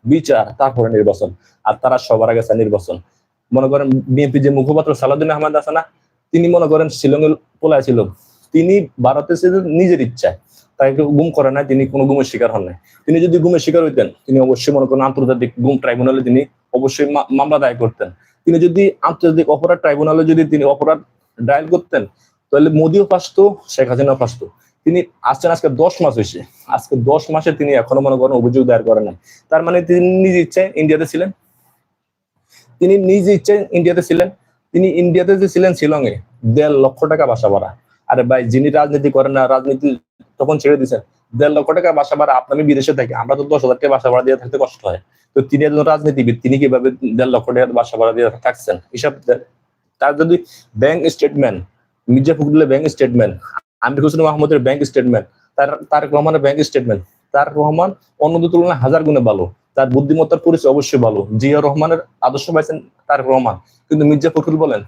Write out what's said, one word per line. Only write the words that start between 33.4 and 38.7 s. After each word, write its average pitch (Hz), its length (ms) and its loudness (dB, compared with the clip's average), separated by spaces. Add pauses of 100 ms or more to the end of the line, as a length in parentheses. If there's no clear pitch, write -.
ইন্ডিয়াতে 175 300 0
ছিলেন। 175 280 0 (420)
তিনি 185 160 2
ইন্ডিয়াতে 175 480 2
যে 190 120 0
ছিলেন 180 260 2
শিলংয়ে, 147 440 -2 (260)
দেড় 147 260 2
লক্ষ 135 360 2
টাকা 156 200 0
বাসা 113 220 0
ভাড়া। 98 280 -2 (300)
আরে 123 160 0
ভাই, 127 220 0
যিনি 131 260 0